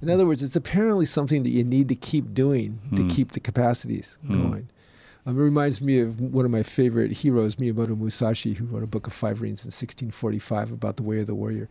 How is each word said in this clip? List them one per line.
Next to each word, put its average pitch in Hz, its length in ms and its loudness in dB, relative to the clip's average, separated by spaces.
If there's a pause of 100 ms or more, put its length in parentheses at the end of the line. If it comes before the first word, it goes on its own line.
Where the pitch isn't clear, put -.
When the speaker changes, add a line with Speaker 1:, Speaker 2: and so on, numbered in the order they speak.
Speaker 1:
In 156 80 0
other 185 160 6
words, 143 160 2
it's 135 120 -6
apparently 196 520 2
something 143 360 2
that 123 60 0
you 120 160 4
need 131 240 4
to 131 60 2
keep 113 400 -2
doing 120 440 2 (160)
to 95 80 4
Speaker 2:
Hmm. 90 60 4
Speaker 1:
keep 120 240 0
the - 80 -4
capacities 120 840 -2
Speaker 2:
Hmm. 95 160 2
Speaker 1:
going. 104 260 -2 (560)
Um, 127 140 -2
it 143 40 4
reminds 147 380 2
me 135 200 4
of 113 200 -2
one 127 240 2
of 123 60 2
my 113 120 2
favorite 113 500 2
heroes, 117 440 2
Miyamoto 113 420 -2
Musashi, 110 560 -2
who 113 120 -6
wrote 110 160 -6
a 110 40 -6
book 107 200 -6
of 110 80 -10
five 107 260 -4
rings 104 240 -8
in 113 60 -12
sixteen 117 400 -10
forty-five 107 600 -4
about 110 260 -6
the - 60 -6
way 107 180 -2
of 104 60 -2
the 107 80 -6
warrior. 107 360 -6